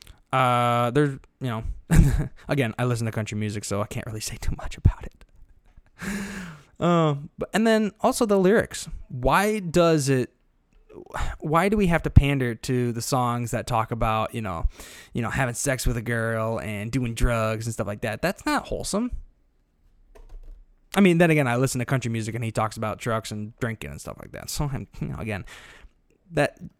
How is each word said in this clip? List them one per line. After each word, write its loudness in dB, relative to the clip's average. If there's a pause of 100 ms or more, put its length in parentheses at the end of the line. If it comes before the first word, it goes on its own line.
(320)
Uh, 2
there's, 2 (240)
you -4
know, -6 (260)
<laughs> 4
again, 0
I 0
listen 0
to -2
country -4
music, -4
so -2
I -6
can't -8
really -8
say -8
too -2
much -8
about 4
it. -18 (760)
<laughs> -8 (680)
Um, 2
but, -6
and 2
then 4
also 2
the 4
lyrics. 2 (220)
Why 2
does 4
it, 0 (1080)
why 2
do 2
we 4
have 2
to -2
pander 4
to 0
the -6
songs -2
that -4
talk -2
about, 0
you -4
know, -2 (480)
you -2
know, -2
having 0
sex -2
with 0
a -4
girl -2
and -6
doing -2
drugs 2
and -4
stuff -4
like -6
that? -6
That's -4
not 0
wholesome. -4 (1800)
I 6
mean, 6
then 6
again, 4
I 0
listen 0
to -4
country -2
music -4
and -6
he -4
talks -2
about -6
trucks -4
and -10
drinking -6
and -12
stuff -12
like -18
that. -12
So, -2
I'm, -6 (140)
you -6
know, -8
again, -6 (840)
that 0 (220)